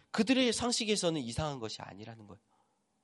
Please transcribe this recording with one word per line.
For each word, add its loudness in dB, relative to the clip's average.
그들의 4
상식에서는 0
이상한 -2
것이 -6
아니라는 -14
거예요. -18